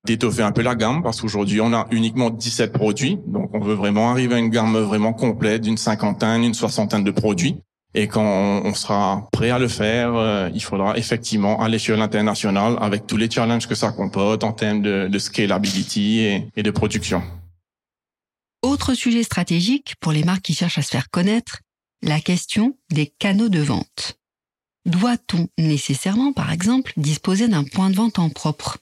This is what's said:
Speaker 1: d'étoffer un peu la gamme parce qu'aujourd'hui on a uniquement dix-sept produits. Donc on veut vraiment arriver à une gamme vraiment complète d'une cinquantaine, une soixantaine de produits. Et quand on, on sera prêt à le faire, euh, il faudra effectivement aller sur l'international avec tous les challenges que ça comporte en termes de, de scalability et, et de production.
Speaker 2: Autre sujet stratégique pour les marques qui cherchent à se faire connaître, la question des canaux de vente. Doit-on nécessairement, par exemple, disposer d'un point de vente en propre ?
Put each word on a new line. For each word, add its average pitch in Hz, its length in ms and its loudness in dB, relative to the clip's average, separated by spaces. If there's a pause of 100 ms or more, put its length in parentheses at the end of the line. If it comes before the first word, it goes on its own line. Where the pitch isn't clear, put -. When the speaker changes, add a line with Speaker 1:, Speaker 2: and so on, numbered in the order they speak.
Speaker 1:
d'étoffer 117 360 0
un 117 120 2
peu 117 100 0
la 123 100 0
gamme 120 300 0
parce 110 180 -4
qu'aujourd'hui 104 400 0
on 117 120 4
a 110 180 0
uniquement 113 400 2
dix-sept 117 420 -2
produits. 127 540 0
Donc 98 260 -4
on 107 60 -2
veut 104 160 0
vraiment 104 340 2
arriver 123 260 2
à 120 40 4
une 113 100 2
gamme 110 300 2
vraiment 107 340 2
complète 110 480 0
d'une 110 160 0
cinquantaine, 110 680 0
une 117 120 0
soixantaine 104 480 0
de 101 80 2
produits. 98 460 0 (360)
Et 107 140 0
quand 107 180 0
on, 101 400 0
on 104 80 -2
sera 101 580 0
prêt 117 200 0
à 123 80 0
le 127 80 2
faire, 117 480 0
euh, 104 400 0
il 107 80 -6
faudra 101 340 0
effectivement 110 640 0
aller 113 180 0
sur 110 180 0
l'international 107 840 0
avec 101 260 -2
tous - 120 -2
les 113 120 0
challenges 117 380 0
que 110 80 -2
ça 107 160 0
comporte 101 520 0
en 107 100 -2
termes 107 280 0
de, 98 260 0
de 98 120 0
scalability 104 1000 0
et, 104 360 0
et 107 80 -4
de 104 80 0
production. 101 500 -2 (1400)
Speaker 2:
Autre 269 320 0
sujet 233 280 2
stratégique 180 760 0
pour 156 140 0
les 151 100 2
marques 185 200 0
qui 156 100 -2
cherchent 175 260 -2
à 139 40 -2
se - 60 -6
faire - 220 -4
connaître, 208 480 0 (440)
la 151 160 0
question 208 580 0 (140)
des 147 160 2
canaux 208 420 2
de 175 100 2
vente. - 600 -4 (680)
Doit-on 180 640 0 (100)
nécessairement, 165 760 2
par 156 200 -2
exemple, 226 440 0
disposer 185 520 0
d'un 160 160 2
point 185 260 0
de 190 60 2
vente 220 240 2
en 165 100 2
propre ? - 520 -6